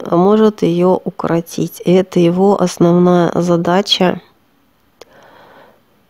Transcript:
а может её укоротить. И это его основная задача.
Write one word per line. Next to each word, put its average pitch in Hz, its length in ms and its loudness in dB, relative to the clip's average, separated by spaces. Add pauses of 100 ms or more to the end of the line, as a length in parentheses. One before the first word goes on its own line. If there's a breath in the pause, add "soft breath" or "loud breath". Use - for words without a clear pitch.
а 170 120 -2
может 214 460 2
её 175 400 0
укоротить. - 800 -6
И 170 80 2
это 185 260 0
его 185 420 2
основная 175 720 2
задача. 175 880 -2 (1900 soft breath)